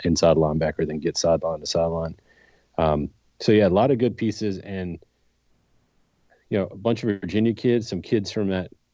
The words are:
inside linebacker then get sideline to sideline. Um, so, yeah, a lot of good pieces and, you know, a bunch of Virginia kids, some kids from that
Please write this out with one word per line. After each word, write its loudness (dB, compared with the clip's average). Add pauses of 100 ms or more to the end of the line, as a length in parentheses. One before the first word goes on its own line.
inside 4
linebacker 0
then -6
get -4
sideline 0
to -14
sideline. -2 (640)
Um, 0 (280)
so, 4
yeah, 6
a -
lot 4
of 2
good 0
pieces -4
and, -8 (1500)
you 0
know, 0
a -16
bunch -2
of -2
Virginia 0
kids, 0
some -6
kids -2
from -2
that -4 (240)